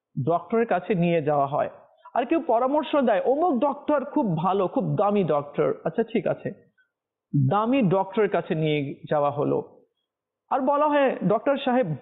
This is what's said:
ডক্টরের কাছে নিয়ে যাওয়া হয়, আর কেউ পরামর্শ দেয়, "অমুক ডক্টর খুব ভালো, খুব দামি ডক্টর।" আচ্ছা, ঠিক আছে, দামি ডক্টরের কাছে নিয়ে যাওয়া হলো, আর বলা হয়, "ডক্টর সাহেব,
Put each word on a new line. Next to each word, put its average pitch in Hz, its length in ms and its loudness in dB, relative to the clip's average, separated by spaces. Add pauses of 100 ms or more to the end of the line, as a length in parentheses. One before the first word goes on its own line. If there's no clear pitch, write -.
(260)
ডক্টরের 175 400 0
কাছে 190 300 -2
নিয়ে 170 260 2
যাওয়া 143 260 0
হয়, 131 220 -2 (440)
আর 240 120 0
কেউ 330 140 0
পরামর্শ 262 560 0
দেয়, 226 260 2
"অমুক 277 380 0
ডক্টর 285 460 -2
খুব 233 320 -2
ভালো, 185 300 0
খুব 170 280 -2
দামি 202 280 2
ডক্টর।" 147 500 0 (100)
আচ্ছা, 175 200 -2
ঠিক 226 240 -4
আছে, - 440 -8 (800)
দামি 226 320 2
ডক্টরের 190 480 2
কাছে 175 260 -2
নিয়ে 151 540 -2
যাওয়া 143 220 2
হলো, 139 540 -4 (640)
আর 262 100 0
বলা 285 280 2
হয়, 285 280 2 (120)
"ডক্টর 226 380 0
সাহেব, 254 220 0 (140)